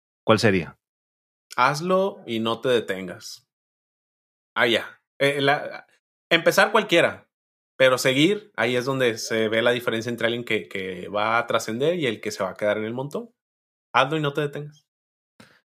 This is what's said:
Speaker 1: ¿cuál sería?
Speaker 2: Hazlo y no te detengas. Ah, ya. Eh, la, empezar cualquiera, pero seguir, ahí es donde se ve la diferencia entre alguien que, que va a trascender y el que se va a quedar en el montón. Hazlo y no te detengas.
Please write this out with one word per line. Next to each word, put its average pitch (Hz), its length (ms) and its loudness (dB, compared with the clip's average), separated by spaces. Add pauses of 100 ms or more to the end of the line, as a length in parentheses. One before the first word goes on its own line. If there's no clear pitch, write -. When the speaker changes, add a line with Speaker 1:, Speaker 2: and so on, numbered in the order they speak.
(240)
Speaker 1:
¿cuál 110 140 4
sería? 95 400 0 (760)
Speaker 2:
Hazlo 180 720 0
y 113 140 -4
no 113 200 -2
te 135 80 -4
detengas. 95 800 -4 (1080)
Ah, 113 100 2
ya. 110 340 0 (180)
Eh, 143 220 0
la, 139 460 -2 (440)
empezar 175 420 4
cualquiera, 170 560 2 (500)
pero 131 200 6
seguir, 151 580 2
ahí 123 200 0
es 123 80 -2
donde 127 340 0
se 110 300 -2
ve 113 140 0
la 120 80 4
diferencia 120 400 -2
entre 113 160 -4
alguien 120 180 -4
que, 107 240 -4
que 92 400 -10
va 107 300 0
a 117 80 -2
trascender 123 520 -2
y 147 80 -2
el 107 140 -4
que 110 100 -6
se - 120 -4
va 92 80 -2
a 90 40 -10
quedar 104 240 0
en 110 60 -6
el 113 100 -6
montón. 147 360 -8 (640)
Hazlo 139 240 2
y - 20 -4
no 147 120 -2
te 151 100 -4
detengas. 147 440 -10 (840)